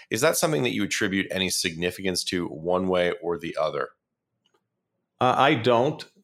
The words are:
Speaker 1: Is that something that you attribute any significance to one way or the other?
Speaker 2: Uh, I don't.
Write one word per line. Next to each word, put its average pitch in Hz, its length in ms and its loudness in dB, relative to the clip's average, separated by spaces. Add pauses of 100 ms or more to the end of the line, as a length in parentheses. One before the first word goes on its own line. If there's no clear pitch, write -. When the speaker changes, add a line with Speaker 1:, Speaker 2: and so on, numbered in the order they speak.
Speaker 1:
Is 110 100 -4
that 156 160 2
something 151 280 0
that 120 100 0
you 104 100 -2
attribute 95 480 -2
any 95 180 -2
significance 90 760 -2
to 87 220 -2
one 90 420 -2
way 87 320 2
or 82 160 -4
the 80 180 -10
other? 73 320 -2 (1300)
Speaker 2:
Uh, 123 160 4
I 143 160 6
don't. 123 500 2 (200)